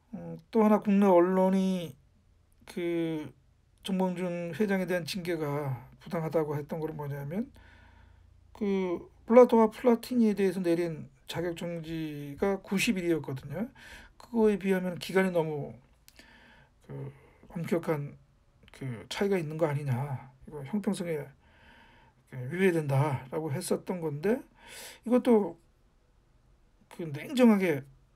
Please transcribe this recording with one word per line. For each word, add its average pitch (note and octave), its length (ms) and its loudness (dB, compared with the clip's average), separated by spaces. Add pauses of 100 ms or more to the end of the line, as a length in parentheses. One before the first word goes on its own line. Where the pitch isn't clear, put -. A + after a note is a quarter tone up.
(140)
음, E3+ 240 -12 (120)
또 A3 140 4
하나 G#3+ 160 6
국내 G3+ 260 4
언론이 F#3 880 4 (720)
그 E3 680 -4 (520)
정봉준 F3+ 720 -2
회장에 G3 280 0
대한 F3 180 -2
징계가 D3+ 840 -4 (100)
부당하다고 D#3 560 -2
했던 D3 240 -8
건 D#3 160 -6
뭐냐면 C#3+ 560 -8 (1000)
그 F#3+ 580 -4 (160)
블라터와 A3+ 440 8
플라티니에 A#3 640 2
대해서 G3 260 0
내린 E3+ 480 -2 (180)
자격 E3+ 300 -6
정지가 E3 1040 -4
구십 F#3+ 380 0
일이었거든요. D#3 720 -2 (480)
그거에 G#3+ 420 2
비하면 F3+ 400 0
기간이 F#3+ 320 2
너무 D#3 440 -2 (1120)
그 C3+ 260 -12 (360)
엄격한 D#3+ 680 -4 (560)
그 A#2 360 -10
차이가 G3 300 0
있는 D#3 180 -6
거 D#3+ 100 2
아니냐, C#3+ 680 -4 (140)
이거 D3+ 180 -14
형평성에 E3+ 600 -4 (1040)
그 B2+ 200 -10
위배된다라고 D#3 1000 0
했었던 F#3 480 -4
건데 D#3+ 420 -2 (640)
이것도 A3+ 520 4 (1300)
그 - 140 -12
냉정하게 F#3+ 840 4 (320)